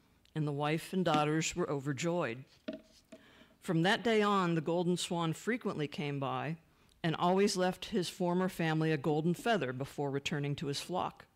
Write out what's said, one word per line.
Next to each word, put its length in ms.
And 120
the 60
wife 400
and 120
daughters 500
were 160
overjoyed. 760
From 220
that 200
day 200
on, 320
the 60
golden 360
swan 380
frequently 520
came 320
by 380
and 140
always 400
left 300
his 220
former 400
family 420
a 60
golden 380
feather 380
before 380
returning 460
to 100
his 140
flock. 560